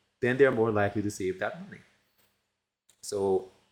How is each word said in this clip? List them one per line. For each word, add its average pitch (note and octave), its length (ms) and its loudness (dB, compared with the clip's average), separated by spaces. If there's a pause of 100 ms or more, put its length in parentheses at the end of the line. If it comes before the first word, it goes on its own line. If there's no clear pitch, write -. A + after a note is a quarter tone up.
(200)
then B2 160 0
they're C3+ 140 6
more A2+ 200 2
likely G#2 320 0
to G#2 80 -4
save - 280 -6
that E3+ 240 -6
money. - 180 -18 (1200)
So, G2 460 0 (240)